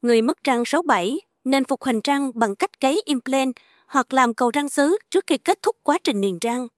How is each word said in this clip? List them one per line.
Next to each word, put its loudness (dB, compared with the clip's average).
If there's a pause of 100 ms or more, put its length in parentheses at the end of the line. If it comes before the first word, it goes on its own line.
Người 4
mất -2
răng 2
số 0
bảy 0 (240)
nên 2
phục -4
hình 0
răng 0
bằng -8
cách -6
cấy 0
implant -2 (320)
hoặc -2
làm 4
cầu 0
răng -2
sứ 2 (120)
trước 0
khi 2
kết -2
thúc -2
quá 2
trình -2
niềng -2
răng. -4 (100)